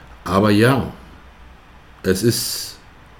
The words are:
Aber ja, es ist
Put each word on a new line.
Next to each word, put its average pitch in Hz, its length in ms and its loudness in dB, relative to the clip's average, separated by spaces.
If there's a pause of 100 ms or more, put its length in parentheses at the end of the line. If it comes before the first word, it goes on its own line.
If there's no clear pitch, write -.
(240)
Aber 101 280 2
ja, 113 420 2 (1080)
es 95 180 0
ist - 560 -4 (420)